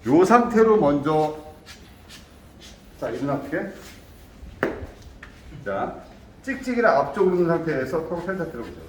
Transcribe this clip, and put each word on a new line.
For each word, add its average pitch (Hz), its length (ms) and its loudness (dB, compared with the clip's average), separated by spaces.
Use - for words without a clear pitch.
요 160 180 6
상태로 220 540 6
먼저, 151 600 2
자, 123 120 -6
일어나게. 139 560 -4
자, 101 380 -6
찍찍이를 240 460 -2
앞쪽으로 185 480 2
놓은 175 100 2
상태에서 160 640 -2
턱을 170 160 -6
살짝 185 260 -6
들어보죠. 113 380 -12